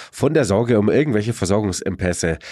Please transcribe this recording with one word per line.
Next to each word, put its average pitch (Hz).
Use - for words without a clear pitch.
von 147
der 147
Sorge 110
um 104
irgendwelche 117
Versorgungsengpässe 92